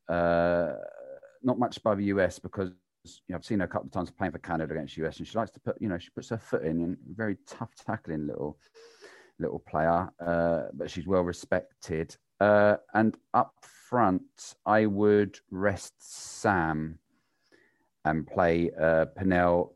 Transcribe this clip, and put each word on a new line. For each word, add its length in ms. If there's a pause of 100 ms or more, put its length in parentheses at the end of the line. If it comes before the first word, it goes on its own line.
Uh, 640 (720)
not 160
much 240
by 100
the 120
U 140
S 200
because, 300 (340)
you 80 (180)
know, 60
I've 100
seen 140
her 60
a 20
couple 180
of 60
times 180
playing 220
for 80
Canada 340
against 240
U 80
S, 140
and 80
she 100
likes 140
to 80
put, 200
you 80
know, 120
she 100
puts 200
her 100
foot 240
in, 180
and 160 (160)
very 320
tough 300 (100)
tackling 400
little, 320 (800)
little 220
player. 500 (100)
Uh, 440 (100)
but 160
she's 160
well 160
respected. 960 (240)
Uh, 380 (180)
and 220 (180)
up 260
front, 920 (100)
I 220
would 520 (120)
rest 480
Sam 1000 (1080)
and 220
play, 540
uh, 260 (100)
Pernille, 600